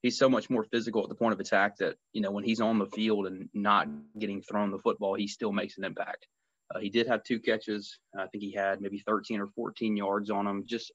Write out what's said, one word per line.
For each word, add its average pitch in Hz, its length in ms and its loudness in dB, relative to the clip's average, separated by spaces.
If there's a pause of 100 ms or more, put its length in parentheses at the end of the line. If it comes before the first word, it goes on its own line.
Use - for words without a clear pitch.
he's 123 160 2
so 135 100 6
much 120 220 2
more 113 140 2
physical 113 380 0
at - 60 -2
the - 60 -8
point 113 200 2
of 95 60 -6
attack 101 360 2
that, 90 200 0 (160)
you 110 80 -4
know, 98 120 0
when 101 100 -4
he's 113 180 0
on 113 180 4
the 98 80 2
field 107 400 0
and 95 280 -8
not 101 320 4 (320)
getting 101 240 -4
thrown 104 280 0
the 98 80 -4
football, 101 360 0
he 101 140 -2
still 104 240 -4
makes 98 260 -2
an 95 60 -6
impact. - 420 -8 (480)
Uh, 92 60 -4
he 104 80 -4
did 113 180 2
have 113 160 0
two 120 160 -2
catches. 107 600 -2 (200)
I 95 80 -4
think 101 160 -8
he 98 100 -6
had 98 280 0
maybe 98 180 -6
thirteen 107 420 -2
or 98 80 -2
fourteen 107 480 -2
yards 101 340 0
on 101 180 0
him, 98 180 -4
just 117 280 -6